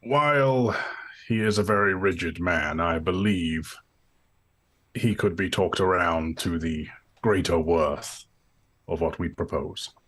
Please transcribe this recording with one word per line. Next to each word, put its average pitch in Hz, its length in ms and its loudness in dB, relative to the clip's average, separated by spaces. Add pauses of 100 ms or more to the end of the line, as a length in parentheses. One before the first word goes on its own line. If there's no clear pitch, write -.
While 135 760 2 (500)
he 113 140 0
is 107 160 2
a 104 60 2
very 101 300 4
rigid 85 460 -2
man, 80 400 0
I 82 200 0
believe 87 760 -2 (1160)
he 113 200 0
could 98 220 0
be 92 140 -2
talked 90 320 0
around 85 580 2
to 87 180 -2
the 80 300 -4 (340)
greater 92 380 2
worth 80 680 -2 (600)
of 82 140 -4
what 78 180 -2
we 87 80 -2
propose. - 680 -8 (140)